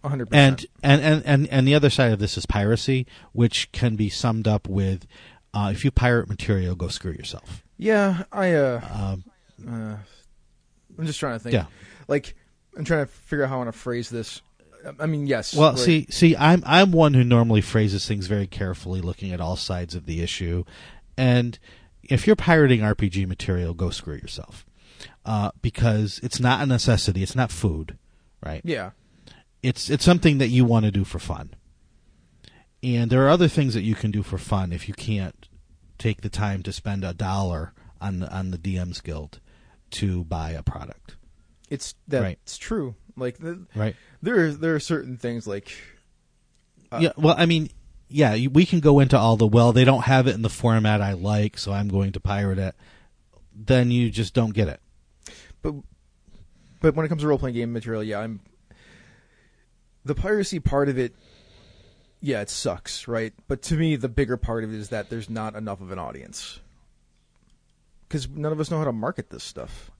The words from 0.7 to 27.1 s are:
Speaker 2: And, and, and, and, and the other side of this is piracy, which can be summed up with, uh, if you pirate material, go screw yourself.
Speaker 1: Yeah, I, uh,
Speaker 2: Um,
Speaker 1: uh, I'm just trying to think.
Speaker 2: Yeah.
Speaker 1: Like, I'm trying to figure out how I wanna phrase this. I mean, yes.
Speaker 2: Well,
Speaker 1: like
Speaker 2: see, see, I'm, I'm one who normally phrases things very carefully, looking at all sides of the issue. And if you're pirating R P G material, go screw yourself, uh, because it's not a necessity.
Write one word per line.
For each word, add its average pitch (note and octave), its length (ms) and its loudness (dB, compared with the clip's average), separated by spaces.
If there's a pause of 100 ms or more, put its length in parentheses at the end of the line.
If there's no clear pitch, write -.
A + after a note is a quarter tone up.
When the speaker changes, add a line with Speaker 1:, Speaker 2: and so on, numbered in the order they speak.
Speaker 2:
And, C#3 180 6
and, D#3 140 4
and, D#3 100 -2
and, C#3+ 240 4
and C3+ 180 2
the C#3 60 6
other D3 160 6
side A#2+ 220 4
of G2+ 80 0
this G#2 180 -2
is F#2 80 -6
piracy, A#2 640 0 (240)
which - 400 0
can A#2 240 0
be G#2 140 0
summed A2 380 -2
up G#2+ 220 2
with, F#2+ 380 -2 (480)
uh, G#2 180 0
if - 100 -4
you C#3 60 2
pirate A#2+ 400 2
material, F#2 460 -2
go F2 140 -6
screw - 240 -8
yourself. - 500 -14 (140)
Speaker 1:
Yeah, G3 540 2
I, F#3 220 0
uh, B2+ 280 2 (120)
Speaker 2:
Um, F#2+ 300 -4 (440)
Speaker 1:
uh, A2 280 -10 (1040)
I'm D#3+ 80 -6
just D3 120 -8
trying C3+ 140 -4
to A2+ 60 -8
think. A#2+ 140 -4
Speaker 2:
Yeah. F#2 120 0 (420)
Speaker 1:
Like, C#3+ 280 -2 (420)
I'm - 80 -8
trying D3+ 220 0
to - 40 -20
figure - 320 -4
out C3 60 -2
how C3+ 60 -4
I B2+ 40 -4
wanna A#2+ 120 -6
phrase A#2+ 400 -8
this. A2+ 300 -10 (580)
I D#3 60 -4
mean, D3 220 -2
yes. B2 280 -2
Speaker 2:
Well, D3+ 160 6
Speaker 1:
like B2+ 80 -4
Speaker 2:
see, D#3 300 2
see, E3 260 4
I'm, E3 300 6
I'm F3+ 260 6
one D#3 220 6
who B2+ 100 6
normally A#2 380 6
phrases G2+ 460 0
things G2+ 200 -4
very G2+ 200 -2
carefully, F#2 540 -6
looking F#2 300 -8
at F2 80 -6
all E2+ 160 -4
sides F2 400 -8
of E2 100 -10
the E2 160 -6
issue. F2 420 -4 (540)
And B2 400 2 (460)
if - 240 0
you're G#3+ 80 8
pirating C#3+ 480 4
R G#2+ 100 2
P G#2 160 0
G G2 160 -2
material, F2+ 480 -2
go E2+ 180 -2
screw - 240 -10
yourself, - 500 -16 (600)
uh, G#2 260 -2 (100)
because A2 600 0
it's - 180 -6
not B2 220 2
a C#3+ 40 0
necessity. G#2+ 580 2